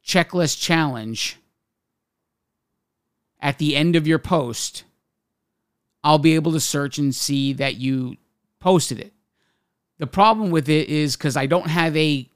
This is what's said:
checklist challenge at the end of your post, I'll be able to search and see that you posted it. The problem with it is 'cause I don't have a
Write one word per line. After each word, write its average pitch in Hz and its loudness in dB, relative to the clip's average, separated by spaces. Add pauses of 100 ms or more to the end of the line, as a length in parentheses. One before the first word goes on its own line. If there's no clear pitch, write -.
checklist 170 0
challenge 127 -2 (2000)
at 139 -4
the 147 0
end 165 2
of 156 2
your 156 4
post, 139 -4 (1200)
I'll 151 6
be 156 4
able 160 0
to 156 0
search 143 -4
and 139 0
see 139 -2
that 135 -4
you 127 -4 (420)
posted 180 2
it. - -16 (840)
The 147 -8
problem 214 2
with 156 0
it 156 2
is 151 -2
'cause 139 -2
I 139 0
don't 165 0
have 160 0
a 147 0